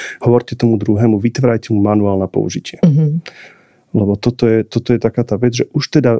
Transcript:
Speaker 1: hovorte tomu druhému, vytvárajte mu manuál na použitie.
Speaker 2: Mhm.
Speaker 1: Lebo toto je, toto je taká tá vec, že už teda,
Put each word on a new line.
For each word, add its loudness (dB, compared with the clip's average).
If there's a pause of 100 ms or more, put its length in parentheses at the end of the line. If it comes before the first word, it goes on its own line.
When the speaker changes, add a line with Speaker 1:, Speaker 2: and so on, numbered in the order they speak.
(220)
Speaker 1:
hovorte 2
tomu 2
druhému, 2
vytvárajte -2
mu 0
manuál 2
na -2
použitie. -6
Speaker 2:
Mhm. 0 (680)
Speaker 1:
Lebo 0
toto -2
je, 2
toto -6
je 2
taká -2
tá -2
vec, 0
že -4
už -4
teda, 2